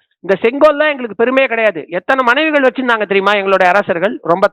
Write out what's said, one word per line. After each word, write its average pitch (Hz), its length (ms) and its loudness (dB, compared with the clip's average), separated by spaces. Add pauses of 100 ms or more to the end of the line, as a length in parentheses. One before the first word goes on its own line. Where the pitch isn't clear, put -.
(220)
"இந்த 175 200 -2
செங்கோல் 285 380 2
தான் 302 100 0
எங்களுக்கு 247 260 -6
பெருமையே 254 320 0
கிடையாது." 214 420 -2
எத்தனை 262 340 -2
மனைவிகள் 277 460 0
வச்சிருந்தாங்க 240 360 -2
தெரியுமா 196 260 0
எங்களுடைய 196 420 2
அரசர்கள்? 196 480 -2
ரொம்ப 180 320 0